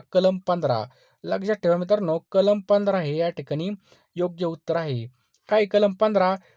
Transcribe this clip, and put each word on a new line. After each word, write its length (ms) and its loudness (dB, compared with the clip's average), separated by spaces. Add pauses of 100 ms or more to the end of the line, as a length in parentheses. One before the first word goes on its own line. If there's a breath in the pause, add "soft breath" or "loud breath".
(120)
कलम 260 2
पंधरा. 460 -2 (400 soft breath)
लक्षात 320 -4
ठेवा 220 0
मित्रांनो, 420 0 (120)
कलम 280 2
पंधरा 400 0
हे 180 -2
या 120 0
ठिकाणी 400 -6 (460 soft breath)
योग्य 300 -4
उत्तर 300 -4
आहे. 500 -6 (240)
काय 160 2
कलम 280 2
पंधरा? 420 2 (220 soft breath)